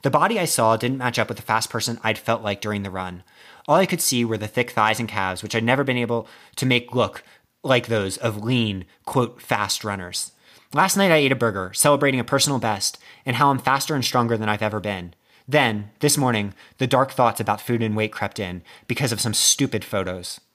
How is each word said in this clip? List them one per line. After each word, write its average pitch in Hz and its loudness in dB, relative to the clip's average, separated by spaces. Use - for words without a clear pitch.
The 139 2
body 180 2
I 175 0
saw 113 2
didn't 123 -2
match 123 -2
up 110 0
with 113 -8
the - -16
fast 110 -2
person 117 -4
I'd 110 0
felt 113 -2
like 101 -4
during 104 -4
the 98 -8
run. 92 -10
All 147 4
I 185 6
could 175 -2
see 120 0
were 110 -2
the 104 -6
thick 123 -2
thighs 107 2
and 113 -4
calves, 95 -4
which 104 -8
I'd 113 2
never 131 2
been 127 0
able 117 -2
to - -2
make 123 2
look 110 0
like 123 2
those 101 0
of 107 -4
lean, 110 -2
quote, - -2
"fast 104 -2
runners." 95 -6
Last 185 2
night 196 4
I 160 8
ate 139 4
a - 2
burger, 98 -2
celebrating 143 4
a - -2
personal 139 0
best, 110 -2
and 127 -2
how 143 4
I'm 131 0
faster 135 0
and 131 0
stronger 117 2
than 107 -2
I've 104 0
ever 107 -2
been. 92 -6
Then, 113 0
this 147 2
morning, 110 0
the 131 0
dark 131 2
thoughts 117 2
about 104 -2
food 117 -2
and 107 -2
weight 107 -2
crept - -6
in 90 -8
because 123 -2
of 110 -4
some 110 -2
stupid - 0
photos. 92 -6